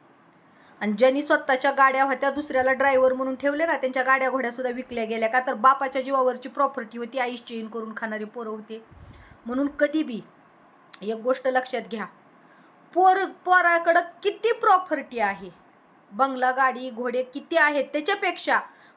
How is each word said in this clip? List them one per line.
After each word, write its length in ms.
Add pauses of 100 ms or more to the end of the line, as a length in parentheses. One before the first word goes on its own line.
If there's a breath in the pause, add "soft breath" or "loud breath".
(800 soft breath)
आणि 100
ज्यांनी 300
स्वतःच्या 500
गाड्या 320
होत्या 260
दुसऱ्याला 420
ड्रायव्हर 420
म्हणून 220
ठेवले 300
ना, 120
त्यांच्या 260
गाड्या 260
घोड्या 220
सुद्धा 200
विकल्या 340
गेल्या 240
का, 100
तर 140
बापाच्या 480
जीवावरची 480
प्रॉपर्टी 480
होती, 220
आई 180
चेन 300
करून 300
खाणारी 280
पोरं 240
होते. 360 (600 loud breath)
म्हणून 220
कधी 360
बी 180 (800)
एक 140
गोष्ट 320
लक्षात 340 (100)
घ्या, 140 (880 soft breath)
पोर-, 320
पोराकडं 760 (220)
किती 280
प्रॉपर्टी 680
आहे, 300 (600)
बंगला, 400
गाडी, 380
घोडे 340
किती 340
आहेत, 360
त्याच्यापेक्षा 680 (380 loud breath)